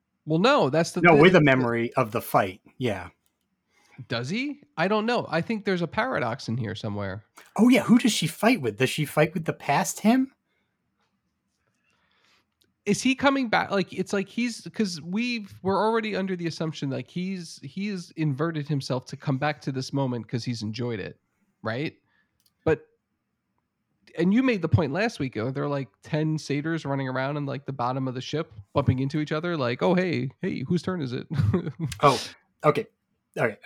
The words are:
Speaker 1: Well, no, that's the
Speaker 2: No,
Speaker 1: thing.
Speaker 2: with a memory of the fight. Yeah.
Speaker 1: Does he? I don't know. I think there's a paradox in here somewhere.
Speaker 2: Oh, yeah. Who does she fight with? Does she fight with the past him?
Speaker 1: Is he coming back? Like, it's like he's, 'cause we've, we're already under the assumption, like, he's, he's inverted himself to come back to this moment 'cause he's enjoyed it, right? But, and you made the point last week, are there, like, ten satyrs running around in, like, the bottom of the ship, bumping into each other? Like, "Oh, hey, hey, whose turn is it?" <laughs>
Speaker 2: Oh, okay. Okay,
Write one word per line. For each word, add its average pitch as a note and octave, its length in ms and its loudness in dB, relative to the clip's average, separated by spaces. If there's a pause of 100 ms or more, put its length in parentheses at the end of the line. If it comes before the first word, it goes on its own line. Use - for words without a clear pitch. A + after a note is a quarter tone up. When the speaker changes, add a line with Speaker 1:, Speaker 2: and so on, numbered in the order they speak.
(260)
Speaker 1:
Well, D#3+ 140 2
no, A3 300 4
that's D#3+ 220 2
the F3 100 -4
Speaker 2:
No, E3+ 120 10
Speaker 1:
thing. C#3+ 80 10
Speaker 2:
with F3+ 140 10
a E3+ 60 8
memory A#2+ 540 4
of A#2 160 0
the A2+ 100 -2
fight. G2+ 400 0 (160)
Yeah. F#2+ 300 -4 (1000)
Speaker 1:
Does B2 220 -6
he? C4 320 -6 (160)
I E3 100 2
don't G#3+ 200 0
know. A#3 200 0
I D#3+ 140 -2
think G#3+ 240 -4
there's F3+ 160 0
a E3 60 -2
paradox G#3+ 600 -2
in A2+ 80 -2
here G#2+ 200 -4
somewhere. G2+ 480 -6 (320)
Speaker 2:
Oh, A3 140 6
yeah. B3 120 6
Who A3 160 6
does A#3+ 140 2
she - 160 -2
fight G#3+ 340 2
with? G#2+ 160 -2
Does C3 140 2
she D3+ 140 -2
fight D#3+ 280 2
with D#3+ 120 -6
the D#3+ 80 -2
past - 480 -2
him? C4 300 4 (2500)
Speaker 1:
Is G#3 160 2
he C4 140 2
coming C4+ 340 2
back? F3+ 220 0
Like, G3 200 0
it's - 220 -6
like G3 160 -2
he's, A#3 420 -6
'cause F3 300 -4
we've, G#3+ 500 -6 (120)
we're F#3+ 200 2
already A3 320 0
under F#3+ 200 -4
the F3 100 -6
assumption, D#3 460 -4
like, B2+ 180 -6
he's, F3+ 540 -8
he's F#3+ 480 -8
inverted D3+ 560 -2
himself C3+ 400 -2
to C#3 100 -12
come C3 220 -2
back D3 220 -4
to C#3+ 100 -6
this C3 220 -6
moment B2 340 -2
'cause A#2 160 -6
he's A#2 180 -6
enjoyed A2 380 -6
it, F2 180 -12 (460)
right? B2+ 320 -4 (720)
But, D#3 160 2 (1400)
and F3 160 4
you B3 80 4
made A#3 220 2
the D#3+ 60 -2
point C#3+ 220 2
last G#3 280 -2
week, C3 180 -4
are A#2+ 140 -2
there, C#3+ 160 -4
like, C#3 220 -4 (120)
ten D#3 380 -2
satyrs D#3 440 -4
running C#3 240 -2
around C3 300 -4
in, D3 80 -4
like, C3+ 220 -8
the C#3 60 -6
bottom C3 340 -2
of B2 80 -6
the C3 60 -6
ship, D3+ 300 -6 (220)
bumping C3+ 260 2
into C#3 200 -2
each D3+ 120 -4
other? E3 240 -2
Like, B2+ 280 0
"Oh, F3+ 100 4
hey, C#3 380 0 (100)
hey, - 260 -4
whose F3+ 140 0
turn F#3 200 -6
is B2 120 -6
it?" C3+ 160 -8
<laughs> D#3+ 720 -2
Speaker 2:
Oh, C#3 180 6 (440)
okay. D3+ 240 2 (500)
Okay, A#2+ 280 -2